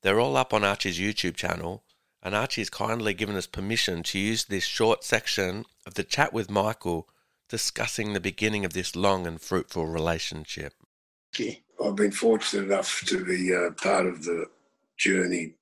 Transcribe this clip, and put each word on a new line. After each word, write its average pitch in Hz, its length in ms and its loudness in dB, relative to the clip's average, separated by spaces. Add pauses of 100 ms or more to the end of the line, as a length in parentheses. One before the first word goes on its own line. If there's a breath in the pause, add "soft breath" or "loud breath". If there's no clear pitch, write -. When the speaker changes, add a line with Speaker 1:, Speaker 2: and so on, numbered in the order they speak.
Speaker 1:
They're 101 180 6
all 139 160 4
up 127 180 2
on 107 80 4
Archie's 98 380 0
YouTube 95 340 -2
channel, 87 480 -4 (400)
and 98 140 -2
Archie's 113 340 -2
kindly 110 440 -2
given 104 200 -2
us 92 140 -4
permission 98 560 -2
to - 160 -2
use 113 240 0
this 95 180 -2
short - 400 2
section 101 640 0 (200)
of - 100 -18
the 101 100 -4
chat - 280 0
with 107 160 -2
Michael 92 600 0 (400)
discussing 110 640 -4
the 98 80 0
beginning 101 440 0
of 82 100 -4
this 90 200 -4
long 95 320 2
and 82 140 -8
fruitful - 460 -2
relationship. 80 880 -4 (1080)
Speaker 2:
I've 101 120 0
been 101 160 4
fortunate - 540 2
enough - 400 0
to 92 180 0
be, 90 280 2
uh, 87 200 2
part 92 340 2
of 85 160 -4
the 82 240 -2 (500)
journey 90 640 2